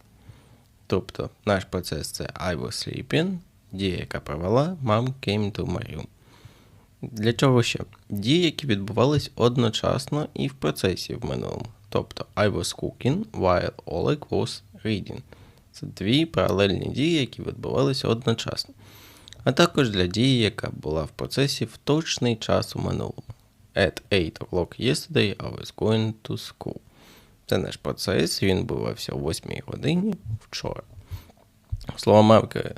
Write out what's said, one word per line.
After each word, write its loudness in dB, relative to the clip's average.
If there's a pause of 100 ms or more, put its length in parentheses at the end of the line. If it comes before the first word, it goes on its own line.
(880)
Тобто -4 (140)
наш 2
процес — -6
це -8
I -4
was -6
sleeping, -2 (340)
дія, -2
яка -6
перервала — 0
mom 2 (160)
came 0
to -4
my -6
room. -10 (960)
Для 0
чого 6
ще? -2 (280)
Дії, 2
які -2
відбувались 2
одночасно 0
і -2
в -8
процесі -2
в -8
минулому. -6 (220)
Тобто -4 (100)
I 4
was -4
cooking -2
while 2 (140)
Oleg -2
was -2 (220)
reading. -4 (520)
Це -12
дві 2
паралельні 2
дії, 0
які -6
відбувалися -2
одночасно. -2 (720)
А 4
також 4
для 2
дії, 2
яка 0
була -4
в -6
процесі -2
в -8
точний 0
час -2
у -4
минулому. -4 (520)
At 2
eight 2
o'clock -4
yesterday 0
I -8
was -14
going 2 (120)
to -6
school. -10 (720)
Це 2
наш -4
процес, -2
він 4
відбувався -4
о -4
восьмій -4
годині 0 (260)
вчора. -8 (1120)
Слова 8
маркери 4